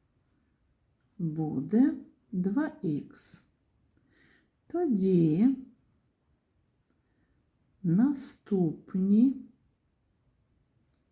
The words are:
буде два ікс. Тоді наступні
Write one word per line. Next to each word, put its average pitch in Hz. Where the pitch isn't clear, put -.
буде 160
два 208
ікс. -
Тоді 190
наступні 196